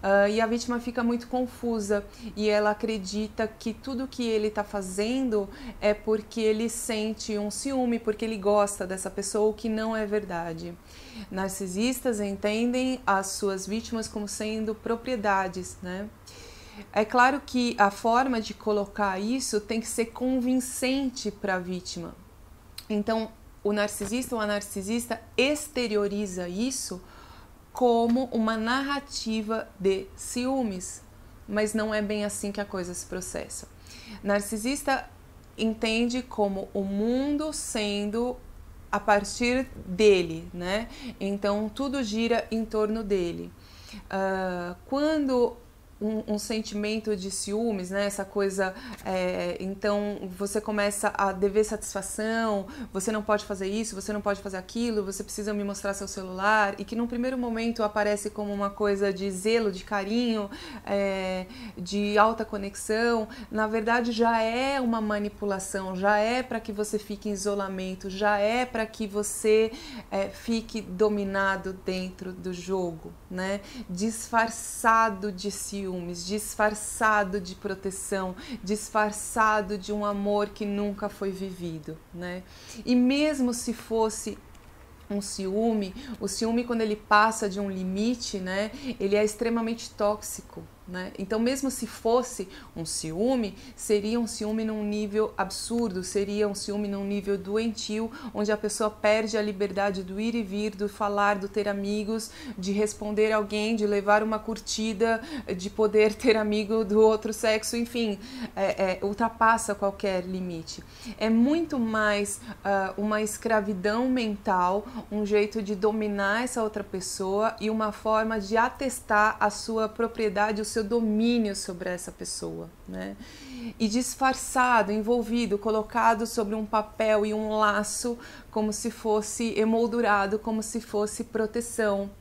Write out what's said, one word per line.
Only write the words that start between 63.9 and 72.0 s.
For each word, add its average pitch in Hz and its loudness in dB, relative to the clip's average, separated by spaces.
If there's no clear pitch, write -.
já 233 4
é 254 2
uma 233 2
manipulação, 202 -2
já 202 4
é 233 2
pra 240 -4
que 226 -8
você 208 -2
fique 208 -8
em 208 -2
isolamento, 190 -2
já 202 2
é 226 4
pra 226 -2
que 220 -6
você, 214 4
é, 196 0
fique 226 -4
dominado 196 2
dentro 185 -6